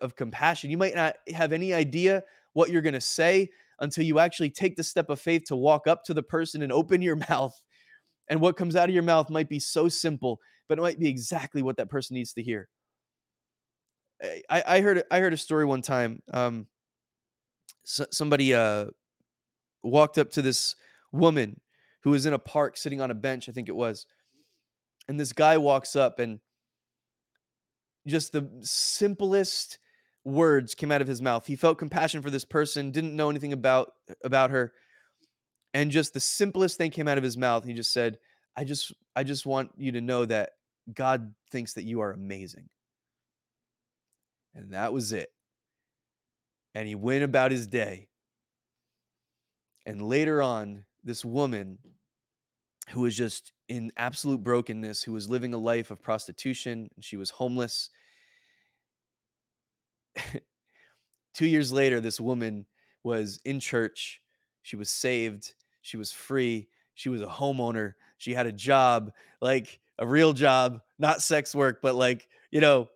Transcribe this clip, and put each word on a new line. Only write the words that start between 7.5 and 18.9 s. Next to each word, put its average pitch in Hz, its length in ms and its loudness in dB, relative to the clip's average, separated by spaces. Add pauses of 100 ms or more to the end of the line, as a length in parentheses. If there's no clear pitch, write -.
And 160 120 0
what 175 160 4
comes 175 200 -2
out 175 120 6
of 190 60 2
your 180 80 4
mouth 160 280 4
might 156 180 -2
be 147 120 -6
so 165 280 2
simple, 131 520 -2 (280)
but 156 100 0
it 165 40 -2
might 170 180 0
be 165 80 4
exactly 135 540 -4
what 131 160 -2
that 110 100 -4
person 135 260 -6
needs 123 200 -8
to 120 80 -8
hear. 110 260 -6 (1500)
I, 85 280 -10
I, 165 160 2
I 185 160 6
heard, 196 280 4
I 180 100 4
heard 185 120 4
a 156 60 -2
story 156 260 0
one 135 180 0
time. 120 400 -2 (100)
Um, 120 340 -2 (1160)
so, - 260 -6
somebody, 139 440 2
uh, 107 320 2 (960)